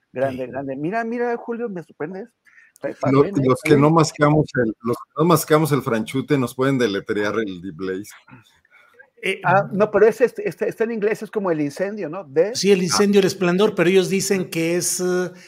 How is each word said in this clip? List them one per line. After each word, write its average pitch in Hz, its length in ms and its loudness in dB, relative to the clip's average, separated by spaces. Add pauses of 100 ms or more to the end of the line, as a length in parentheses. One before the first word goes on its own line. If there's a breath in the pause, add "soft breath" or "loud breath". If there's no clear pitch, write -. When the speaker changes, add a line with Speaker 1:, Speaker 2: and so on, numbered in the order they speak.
(120)
Speaker 1:
grande, 131 320 -4
Speaker 2:
Sí. 120 80 -12
Speaker 1:
grande. 135 240 -8
Mira, 190 300 -4
mira, 240 320 -4
Julio, 233 320 -8
me 175 140 -10
sorprendes. 185 440 -12 (540 soft breath)
Pa-, 139 80 -6
Speaker 3:
Lo-, 135 340 2
Speaker 1:
también, 139 220 0
¿eh? - 20 2
Speaker 3:
los 127 140 2
que 147 160 4
no 147 140 6
mascamos 151 580 2 (120)
el, 110 200 0
los 117 160 -2
que - 220 -20
no 156 40 4
mascamos 156 480 2
el 131 120 0
franchute 131 540 -2
nos 120 160 -2
pueden 135 240 0
deletrear 104 640 -2
el 95 220 -6
The 95 100 -12
Blaze. 92 400 -8 (1120 soft breath)
Speaker 2:
Eh, 190 200 -4
Speaker 1:
Ah, 180 260 4
no, 214 180 2
pero 202 160 6
ese, 233 200 4
este, - 240 -2
este, - 180 -4
está 196 160 -4
en 226 80 -4
inglés, 214 320 -2
es - 80 -14
como 202 180 -2
el 156 120 0
incendio, 185 480 -6
¿no? 175 160 -12
De 160 300 0
Speaker 2:
Sí, 196 180 4
el 185 100 2
incendio, 202 360 2
Speaker 3:
Ah. - 20 4
Speaker 2:
el - 20 4
resplandor, 185 500 2
pero 175 160 2
ellos 185 200 4
dicen 190 400 -2
que 165 260 -2
es, 175 240 -2
eh, 180 320 -2 (160 loud breath)